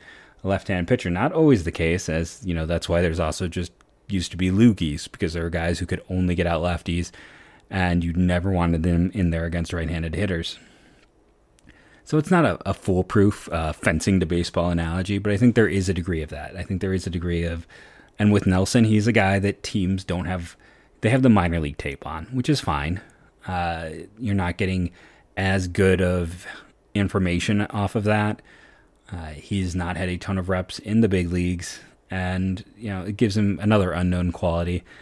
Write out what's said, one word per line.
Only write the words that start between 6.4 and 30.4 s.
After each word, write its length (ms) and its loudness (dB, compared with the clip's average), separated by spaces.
out 140 0
lefties, 500 -2
and 340 0
you 100 -2
never 360 2
wanted 320 0
them 320 2
in 160 0
there 160 -2
against 260 -4
right-handed 440 -4
hitters. 420 -4
So 120 0
it's 140 0
not 140 6
a, 120 0
a 60 0
foolproof, 800 2
uh, 220 -2
fencing 460 2
to 60 2
baseball 460 0
analogy, 480 -2
but 120 -2
I 60 2
think 160 4
there 140 6
is 220 0
a 40 0
degree 300 -4
of 60 -8
that. 260 -12
I 80 -8
think 180 -4
there 120 -2
is 120 -2
a 60 -4
degree 320 -2
of, 240 -6
and 160 6
with 140 2
Nelson, 380 4
he's 200 4
a 60 4
guy 260 4
that 240 0
teams 420 -2
don't 220 -4
have, 320 -8
they 100 2
have 100 4
the 80 8
minor 300 4
league 180 -4
tape 300 -8
on, 240 -10
which 180 -2
is 100 2
fine. 400 -2
Uh, 420 -4
you're 160 -4
not 240 -2
getting 340 0
as 300 0
good 340 4
of 460 -2
information 720 0
off 280 -4
of 100 0
that. 360 0
Uh, 160 -10
he's 480 -4
not 200 -4
had 140 -2
a 80 -4
ton 220 -4
of 100 -4